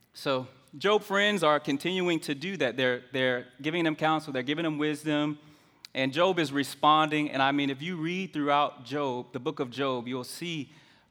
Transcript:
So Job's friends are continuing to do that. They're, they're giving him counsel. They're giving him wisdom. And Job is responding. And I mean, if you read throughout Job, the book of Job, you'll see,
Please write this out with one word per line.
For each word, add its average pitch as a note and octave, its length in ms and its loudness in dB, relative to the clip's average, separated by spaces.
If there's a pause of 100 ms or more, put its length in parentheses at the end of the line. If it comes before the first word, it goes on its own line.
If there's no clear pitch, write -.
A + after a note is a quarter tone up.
(140)
So C3 320 -2 (320)
Job's G3+ 300 2
friends G3+ 340 2
are D3+ 180 6
continuing F3 600 0
to D3+ 160 -4
do F3+ 220 -6
that. C3 200 0
They're, B2+ 240 2 (100)
they're B2+ 360 0 (120)
giving D#3+ 280 -2
him D#3 80 0
counsel. D#3 380 0
They're B2+ 100 -2
giving D3+ 220 -2
him D#3 120 -2
wisdom. D3 640 -2 (560)
And C3 180 0
Job F3 240 4
is D3+ 140 0
responding. D3+ 800 2
And C3+ 100 0
I C#3 100 4
mean, C#3+ 200 0
if C3+ 100 -8
you F3+ 140 -6
read E3+ 360 -4
throughout C#3+ 540 0
Job, B2+ 480 -4
the C3 60 -6
book D3+ 200 -6
of B2+ 120 -4
Job, B2 360 -2
you'll B2+ 160 -6
see, D#3+ 460 -8 (420)